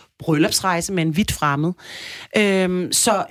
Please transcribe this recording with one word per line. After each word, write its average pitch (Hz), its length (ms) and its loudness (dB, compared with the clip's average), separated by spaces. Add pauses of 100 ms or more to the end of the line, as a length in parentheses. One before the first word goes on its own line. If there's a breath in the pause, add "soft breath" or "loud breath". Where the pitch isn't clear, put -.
(200 soft breath)
bryllupsrejse 175 760 0
med 175 100 0
en 160 140 0
vidt 214 140 0
fremmed. 151 400 0 (680 loud breath)
Øhm, 190 540 2
så, - 400 0